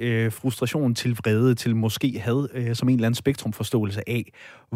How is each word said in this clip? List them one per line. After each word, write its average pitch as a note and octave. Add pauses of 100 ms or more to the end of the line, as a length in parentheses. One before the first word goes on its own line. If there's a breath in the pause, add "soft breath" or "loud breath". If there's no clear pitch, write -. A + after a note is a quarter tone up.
øh, A2+
frustration B2+
til A#2+
vrede, A2+
til A#2
måske A2+
had, B2+
øh, A#2+
som B2+
en B2+
eller A2+
anden A#2
spektrumforståelse G#2+
af, A2+ (440 soft breath)